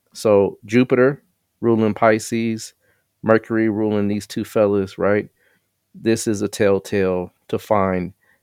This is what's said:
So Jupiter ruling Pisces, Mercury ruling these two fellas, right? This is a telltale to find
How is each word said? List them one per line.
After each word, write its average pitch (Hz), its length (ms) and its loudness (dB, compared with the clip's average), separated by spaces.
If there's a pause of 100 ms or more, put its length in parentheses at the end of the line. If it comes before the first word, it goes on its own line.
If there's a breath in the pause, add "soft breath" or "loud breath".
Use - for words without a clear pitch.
(120)
So 101 520 2
Jupiter 127 580 2 (380)
ruling 110 340 2
Pisces, 113 800 -2 (480)
Mercury 110 460 2
ruling 104 400 -2
these 104 180 -6
two 110 180 -8
fellas, 101 540 0
right? 98 300 -2 (640)
This 113 320 -2
is 104 160 -2
a 104 60 -2
telltale 95 840 -2 (160)
to 110 100 -4
find 95 540 -2 (300)